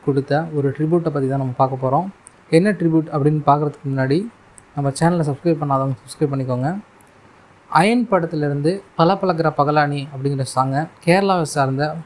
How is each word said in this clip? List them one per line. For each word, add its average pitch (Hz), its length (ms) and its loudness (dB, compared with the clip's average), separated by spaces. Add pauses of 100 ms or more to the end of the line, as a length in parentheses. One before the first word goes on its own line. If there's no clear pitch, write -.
கொடுத்த 139 340 0 (180)
ஒரு 139 200 0
ட்ரிபியூட்டை 165 380 0
பத்தி 135 180 -2
தான் 139 100 -2
நம்ம 127 160 -4
பார்க்க 131 240 0
போறோம். 143 240 0 (520)
என்ன 190 100 4 (100)
tribute 160 360 2
அப்படின்னு 151 340 2
பார்க்கறதுக்கு 143 420 0
முன்னாடி, 135 280 0 (580)
நம்ம 139 240 -2
சேனலை 170 280 2
subscribe 147 340 0
பண்ணாதவங்க 135 420 0
subscribe 143 300 -4
பண்ணிக்கோங்க. 127 360 -2 (1000)
அயன் 214 420 2
படத்திலிருந்து 156 600 0 (280)
பல 185 220 4
பழகுற 165 280 0 (100)
பகலானி 143 400 0 (120)
அப்படிங்கிற 135 420 -4
சாங்கை 135 300 0 (200)
கேரளாவை 180 420 2 (100)
சார்ந்த 139 340 0 (160)